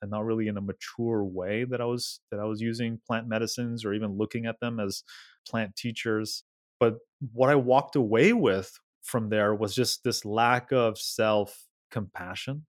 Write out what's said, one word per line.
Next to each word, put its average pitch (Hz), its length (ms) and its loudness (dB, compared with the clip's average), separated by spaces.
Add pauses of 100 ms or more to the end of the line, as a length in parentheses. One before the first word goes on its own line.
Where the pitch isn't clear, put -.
and 101 100 -10
not 107 140 -4
really 110 240 0
in 104 80 -4
a 101 60 -6
mature 107 600 -4
way 95 420 -4
that 123 160 -4
I 120 40 -2
was, 120 360 -6 (100)
that 104 100 -8
I 104 40 -6
was 107 160 -4
using 117 460 -4
plant 113 220 -2
medicines 113 560 -2
or 101 80 0
even 104 240 -2
looking 117 300 -4
at 113 140 -6
them 117 200 -4
as 98 240 -4 (420)
plant 107 300 -4
teachers. 110 680 -4 (380)
But 117 180 4 (340)
what 127 180 4
I 147 40 6
walked 131 420 4
away 123 360 6
with 104 400 2 (300)
from 110 260 -2
there 107 260 4
was 104 200 -2
just - 300 0
this 117 200 -2
lack 120 480 2
of 117 260 4
self-compassion, 107 1700 -4